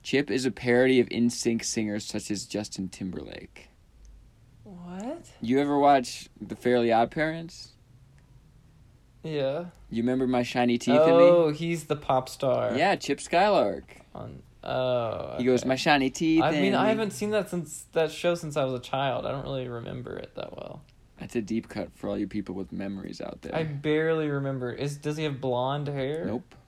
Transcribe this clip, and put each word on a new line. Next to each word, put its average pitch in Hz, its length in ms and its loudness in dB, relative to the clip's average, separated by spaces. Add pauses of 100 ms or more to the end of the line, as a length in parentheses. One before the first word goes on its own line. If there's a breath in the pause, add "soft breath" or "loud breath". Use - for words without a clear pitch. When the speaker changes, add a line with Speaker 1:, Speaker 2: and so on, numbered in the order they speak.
Speaker 1:
Chip 139 280 0
is 127 160 0
a 123 40 2
parody 123 500 4
of - 100 2
N 120 180 2
sync 117 360 0
singers 107 420 -4
such - 240 -8
as 98 160 -4
Justin 104 420 -6
Timberlake. - 800 -12 (960)
Speaker 2:
What? 196 600 -12 (160)
Speaker 1:
You 123 180 2
ever 143 180 2
watch 139 520 4 (100)
The 107 160 -10
Fairly 123 320 2
OddParents? 156 800 0 (1500)
Speaker 2:
Yeah. 151 440 -4 (240)
Speaker 1:
You 113 120 -2
remember 127 240 2
My 123 160 2
Shiny 120 360 2
Teeth 123 240 4
Speaker 2:
Oh, 170 460 8
Speaker 1:
and 151 40 0
Me? 147 60 -6
Speaker 2:
he's 165 260 -4
the 147 120 -2
pop 131 320 0
star. 120 480 0
Speaker 1:
Yeah, 175 200 4
Chip - 240 -4
Skylark. 170 760 2 (180)
Speaker 2:
On, 117 280 -14 (200)
oh, 120 760 -2
Speaker 1:
He 123 60 -2
goes, 127 180 4
Speaker 2:
okay. 127 60 -2
Speaker 1:
"My 131 80 2
shiny 135 340 2
teeth 160 320 2
Speaker 2:
I 147 100 2
mean, 151 140 2
Speaker 1:
and 196 100 2
Speaker 2:
I - 80 2
Speaker 1:
me." 214 60 4
Speaker 2:
haven't 214 220 0
seen 208 180 -4
that 208 180 0
since, - 440 -8
that 160 200 2
show 175 220 0
since 156 220 -6
I 143 80 2
was 131 100 -2
a 123 60 -6
child. 135 460 -2
I - 60 -4
don't 139 120 -6
really 131 220 -6
remember 120 500 -8
it - 180 -12
that - 200 -10
well. - 280 -14 (360)
Speaker 1:
That's - 180 -14
a 120 60 2
deep 110 260 -4
cut 95 260 -8
for - 140 -8
all 101 100 -2
you 104 100 -2
people 98 260 -8
with 92 160 -10
memories 98 500 -8
out - 220 -10
there. - 120 -10
Speaker 2:
I 160 100 -2
barely 151 640 0
remember. 135 440 -2
Is, 143 260 -4
does 151 180 -4
he 156 80 -4
have 139 160 -4
blonde 135 480 -2
hair? 143 380 -4
Speaker 1:
Nope. - 280 -8 (140)